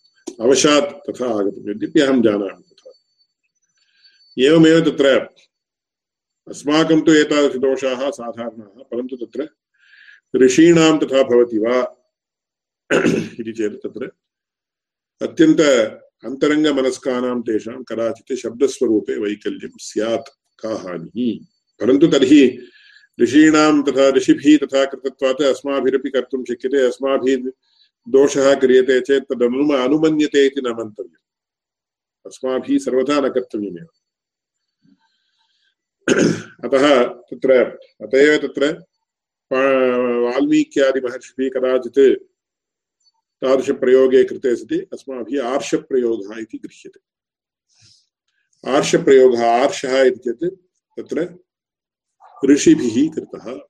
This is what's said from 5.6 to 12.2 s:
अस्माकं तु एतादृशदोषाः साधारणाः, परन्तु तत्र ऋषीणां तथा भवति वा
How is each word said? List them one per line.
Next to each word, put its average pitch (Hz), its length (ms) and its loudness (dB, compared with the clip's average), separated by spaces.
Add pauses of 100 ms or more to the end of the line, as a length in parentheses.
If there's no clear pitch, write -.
अस्माकं 156 520 0
तु 156 120 4
एतादृशदोषाः 135 960 0
साधारणाः, 117 720 -14
परन्तु 127 320 -10
तत्र 120 340 -10 (840)
ऋषीणां 160 640 4
तथा 135 240 0
भवति 120 340 0
वा 123 380 -2 (960)